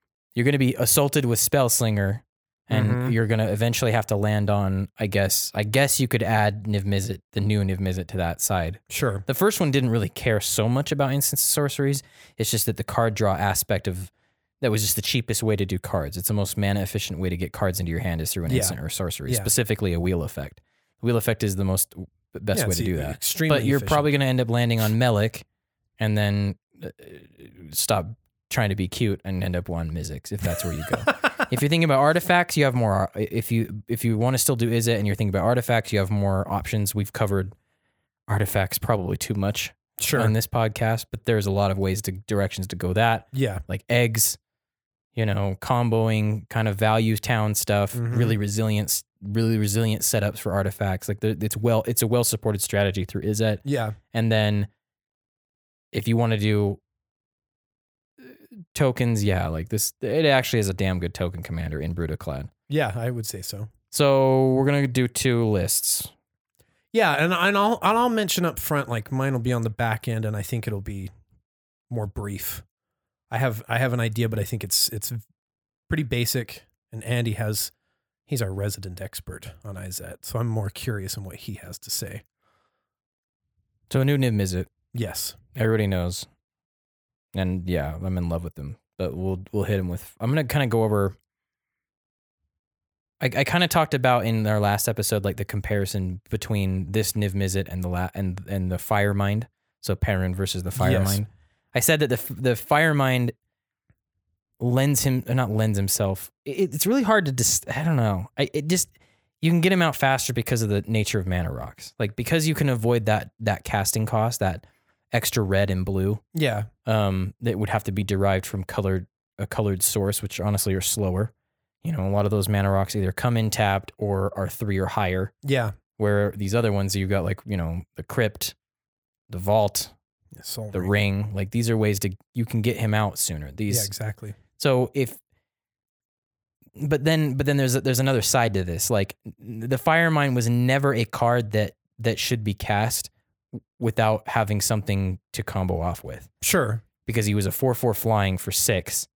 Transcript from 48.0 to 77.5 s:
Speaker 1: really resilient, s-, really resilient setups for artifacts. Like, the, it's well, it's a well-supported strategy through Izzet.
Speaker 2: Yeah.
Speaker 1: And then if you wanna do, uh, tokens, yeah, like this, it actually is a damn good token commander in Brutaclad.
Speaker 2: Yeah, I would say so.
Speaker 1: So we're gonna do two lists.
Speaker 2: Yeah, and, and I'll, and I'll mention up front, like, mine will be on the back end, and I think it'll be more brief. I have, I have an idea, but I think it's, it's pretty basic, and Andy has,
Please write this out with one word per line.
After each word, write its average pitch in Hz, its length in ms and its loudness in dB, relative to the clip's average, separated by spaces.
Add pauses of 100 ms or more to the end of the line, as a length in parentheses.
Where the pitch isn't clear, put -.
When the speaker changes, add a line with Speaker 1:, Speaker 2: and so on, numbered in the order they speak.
Speaker 1:
really 113 220 2
resilient, 104 520 0
s-, - 140 -2 (200)
really 113 340 0
resilient 107 460 0
setups 104 340 0
for - 160 -4
artifacts. 98 540 -2
Like, 101 140 -4
the, 107 200 0
it's 107 160 -2
well, 110 300 2
it's 113 160 0
a 117 40 2
well-supported 110 540 0
strategy 98 440 0
through - 180 -6
Izzet. 107 400 0
Speaker 2:
Yeah. 120 300 -2 (200)
Speaker 1:
And 113 180 2
then 104 360 2 (1200)
if 107 160 -4
you 113 80 4
wanna 113 220 2
do, 104 420 2 (1400)
uh, - 40 -20 (480)
tokens, 120 500 2
yeah, 92 240 2
like 80 220 -4
this, - 320 -2
it 139 240 0
actually 131 340 4
is 101 100 2
a 95 40 0
damn 92 260 0
good 87 140 -4
token 87 300 -4
commander 80 380 -6
in 85 140 -4
Brutaclad. 76 540 -6 (180)
Speaker 2:
Yeah, 143 280 0
I 117 140 -4
would 117 160 -6
say 98 160 -10
so. 104 280 -10 (220)
Speaker 1:
So 131 640 4
we're 131 120 4
gonna 143 220 2
do 127 200 2
two 120 400 2
lists. - 640 0 (800)
Speaker 2:
Yeah, 202 220 4
and, 160 200 2
and 185 240 2
I'll, 208 240 2
and 208 160 4
I'll 240 120 4
mention 208 360 0
up 151 140 -2
front, 143 300 -2
like, 113 220 -4
mine 135 220 0
will 127 60 0
be 123 140 0
on 120 80 0
the 113 80 -2
back 110 380 -2
end, 113 180 -2
and 107 100 -2
I 104 60 -4
think 113 260 -6
it'll 104 140 -4
be 98 300 -10 (800)
more 110 180 -4
brief. 101 560 -8 (680)
I 113 60 -2
have, 117 320 0
I 117 80 0
have 123 160 0
an 123 60 0
idea, 117 280 0
but 110 120 -4
I 104 40 -2
think 104 200 -6
it's, - 260 0
it's 113 240 -8 (760)
pretty 156 160 0
basic, 120 640 -4 (260)
and 110 120 -10
Andy 117 300 0
has, 107 380 -4 (540)